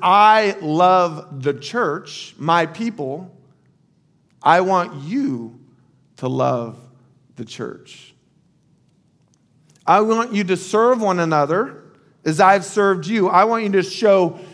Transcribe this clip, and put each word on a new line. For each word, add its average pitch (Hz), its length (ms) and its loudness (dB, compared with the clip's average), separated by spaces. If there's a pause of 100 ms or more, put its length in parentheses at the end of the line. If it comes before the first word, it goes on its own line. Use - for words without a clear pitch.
I 208 600 4
love 165 840 0
the 139 100 -2
church, - 840 -8
my 170 280 0
people, 160 720 -10 (1040)
I 165 200 2
want 180 420 -2
you 135 560 -6 (560)
to 127 140 -8
love 127 480 -4 (580)
the 127 80 -14
church. - 720 -16 (1700)
I 185 140 4
want 226 340 -2
you 202 120 0
to 180 100 0
serve 226 460 0
one 190 180 0
another 160 640 -2 (400)
as 156 160 -2
I've 190 240 6
served 196 420 0
you. 202 220 0
I 185 160 4
want 226 200 0
you 202 100 -2
to 185 100 2
show 190 560 2 (140)